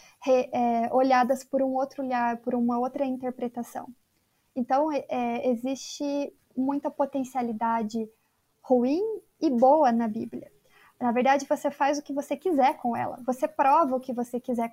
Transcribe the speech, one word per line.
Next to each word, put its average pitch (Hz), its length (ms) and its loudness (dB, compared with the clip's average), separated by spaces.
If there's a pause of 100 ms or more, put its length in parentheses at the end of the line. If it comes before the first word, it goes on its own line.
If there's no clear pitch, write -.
(200)
re-, 254 320 2
é, 233 400 0
olhadas 254 520 4
por 269 180 0
um 262 120 0
outro 269 280 -4
olhar, 240 360 -2
por 247 180 -4
uma 240 200 2
outra 262 300 -2
interpretação. 247 840 -6 (680)
Então, 269 340 0
é, 277 180 -4
é, 240 400 -2
existe 269 840 -4 (220)
muita 277 340 -2
potencialidade 233 1200 -4 (500)
ruim 311 600 0 (200)
e 311 80 2
boa 262 440 6
na 233 160 0
Bíblia. 226 420 -8 (480)
Na 240 140 0
verdade, 269 340 2
você 294 240 -2
faz 285 280 0
o 294 40 -6
que - 80 -12
você 277 280 -6
quiser 302 400 2
com 233 180 -4
ela, - 300 -6
você 156 200 -2
prova 285 500 4
o 254 40 -4
que 262 140 -8
você 240 260 -4
quiser 233 320 -4